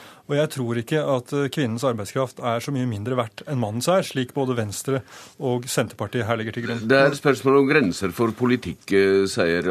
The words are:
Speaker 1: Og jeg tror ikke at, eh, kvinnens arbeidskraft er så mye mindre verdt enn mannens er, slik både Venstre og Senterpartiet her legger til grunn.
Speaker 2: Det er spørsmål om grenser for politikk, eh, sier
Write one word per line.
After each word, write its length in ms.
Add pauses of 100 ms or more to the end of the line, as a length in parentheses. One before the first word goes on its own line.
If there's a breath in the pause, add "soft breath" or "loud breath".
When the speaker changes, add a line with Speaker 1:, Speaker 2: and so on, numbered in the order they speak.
(280 loud breath)
Speaker 1:
Og 80
jeg 140
tror 260
ikke 260 (160)
at, 160
eh, 160
kvinnens 360
arbeidskraft 540
er 200
så 140
mye 160
mindre 260
verdt 320
enn 120
mannens 280
er, 140
slik 320
både 240
Venstre 460 (360 loud breath)
og 300
Senterpartiet 560
her 100
legger 180
til 120
grunn. 220
Speaker 2:
Det 100
er 140
spørsmål 480
om 100
grenser 420
for 180
politikk, 640
eh, 360
sier 440